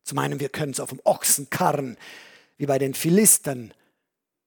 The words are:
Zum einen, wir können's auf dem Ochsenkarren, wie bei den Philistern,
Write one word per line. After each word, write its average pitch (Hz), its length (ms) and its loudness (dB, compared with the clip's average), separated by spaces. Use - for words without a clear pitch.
Zum 139 160 -4
einen, 143 200 -2
wir 139 100 -6
können's 143 300 -6
auf - 100 -8
dem 135 160 -12
Ochsenkarren, 143 920 0
wie 143 100 -4
bei 139 100 2
den 135 160 -2
Philistern, 147 800 2